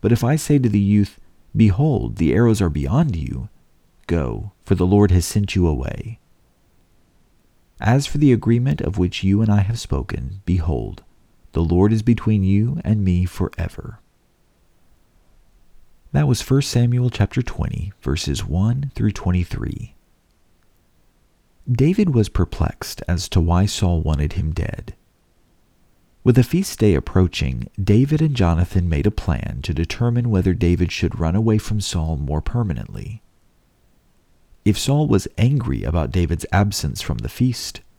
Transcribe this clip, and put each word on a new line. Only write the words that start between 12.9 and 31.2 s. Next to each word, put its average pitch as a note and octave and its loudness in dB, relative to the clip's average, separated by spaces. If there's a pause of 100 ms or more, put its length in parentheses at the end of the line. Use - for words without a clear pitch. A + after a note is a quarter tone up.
me F2+ 2
forever." - -6 (2000)
That C#3+ 0
was B2+ 0
First C#3 0
Samuel B2 0
chapter - -2
twenty, - -6
verses C#2 -4
one A#2 -2
through - 0
twenty-three. - -4 (1800)
David D#3+ 2
was A2 4
perplexed - -4
as E2+ -2
to - 2
why F2 2
Saul F2 0
wanted D2 -2
him D#2+ -4
dead. - -8 (1300)
With B2 6
a B2+ 6
feast - -2
day G#2 4
approaching, C2 -2 (100)
David C#3 2
and D3+ 0
Jonathan F2 2
made D2 0
a G#2 2
plan - -4
to - -6
determine A#2+ -2
whether F#2 2
David F2 0
should - -4
run E2 0